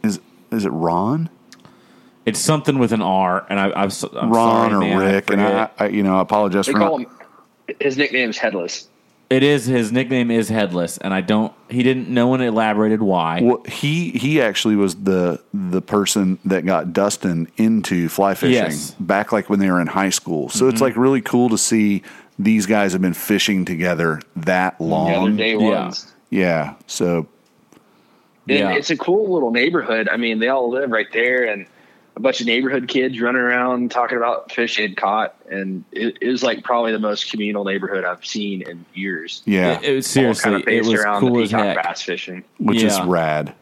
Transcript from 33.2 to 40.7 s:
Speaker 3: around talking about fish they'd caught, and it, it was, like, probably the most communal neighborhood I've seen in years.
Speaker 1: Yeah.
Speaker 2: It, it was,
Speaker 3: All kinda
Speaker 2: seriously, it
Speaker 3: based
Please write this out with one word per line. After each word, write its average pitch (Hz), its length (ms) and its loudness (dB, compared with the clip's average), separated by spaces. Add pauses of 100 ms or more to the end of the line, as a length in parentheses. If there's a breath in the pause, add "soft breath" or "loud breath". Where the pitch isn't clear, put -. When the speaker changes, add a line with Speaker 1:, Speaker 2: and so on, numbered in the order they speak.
Speaker 3:
around 123 480 0
talking 123 280 -2
about 117 340 -2
fish 117 260 -2
they'd 104 200 -4
caught, 104 360 -2 (160)
and 95 420 -8
it, 113 300 -4
it 127 60 -2
was, 123 160 -2
like, 117 200 -2
probably 117 280 0
the 107 80 -2
most 104 320 -4
communal 104 320 -4
neighborhood 95 400 -4
I've 90 220 -6
seen 101 380 -6
in 85 200 -14 (100)
years. 90 520 -8
Speaker 1:
Yeah. 90 340 2
Speaker 2:
It, - 40 -10
it 139 120 0
was, 135 220 -2
Speaker 3:
All 135 60 6
kinda 117 120 4
Speaker 2:
seriously, 107 260 0
it - 40 -10
Speaker 3:
based 113 260 2